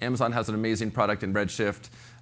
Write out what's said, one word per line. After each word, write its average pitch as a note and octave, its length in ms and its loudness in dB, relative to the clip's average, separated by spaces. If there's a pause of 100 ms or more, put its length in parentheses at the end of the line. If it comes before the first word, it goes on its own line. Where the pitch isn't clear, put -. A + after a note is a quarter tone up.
Amazon A#2+ 320 0
has A#2 160 0
an G#2+ 60 -2
amazing A2 360 0
product G#2 320 2
in G2 120 -2
Redshift. G2+ 560 0 (320)